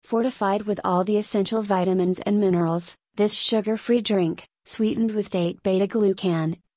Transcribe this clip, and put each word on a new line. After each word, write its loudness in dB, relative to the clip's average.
Fortified -2
with -4
all 0
the 0
essential -2
vitamins 2
and 0
minerals, 0
this 2
sugar-free 0
drink, 0
sweetened 0
with -4
date -2
beta 2
glucan, 0